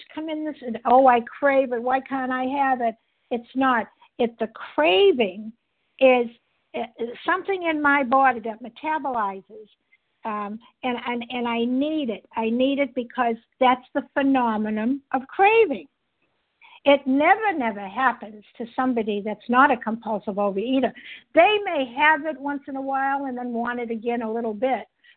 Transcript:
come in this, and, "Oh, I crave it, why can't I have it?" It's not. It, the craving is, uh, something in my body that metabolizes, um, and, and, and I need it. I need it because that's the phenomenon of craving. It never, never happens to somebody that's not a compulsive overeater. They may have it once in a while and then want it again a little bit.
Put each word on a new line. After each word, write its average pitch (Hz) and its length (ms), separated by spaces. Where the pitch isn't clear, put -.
come 311 140
in 311 160
this, 302 160
and, 233 240
"Oh, 254 220
I 247 140
crave 269 520
it, 233 100
why 254 180
can't 262 320
I 254 120
have 269 360
it?" 226 140
It's 233 240
not. 254 320
It, 233 200
the 220 100
craving 247 1040
is, 247 280
uh, 233 80
something 370 400
in 311 160
my 285 240
body 254 360
that 220 220
metabolizes, 226 1080
um, 214 340
and, 247 240
and, 240 240
and 247 180
I 233 160
need 269 460
it. 190 140
I 226 140
need 262 280
it 277 160
because 240 420
that's 254 340
the 277 80
phenomenon 226 840
of 262 140
craving. 392 600
It 277 220
never, 359 460
never 220 360
happens 220 560
to 233 80
somebody 226 480
that's 208 240
not 262 240
a 233 40
compulsive 220 600
overeater. 208 560
They 403 300
may 285 320
have 302 300
it 285 140
once 285 280
in 269 80
a 269 40
while 269 440
and 254 120
then 247 160
want 233 280
it 233 100
again 233 320
a 220 100
little 226 220
bit. 226 320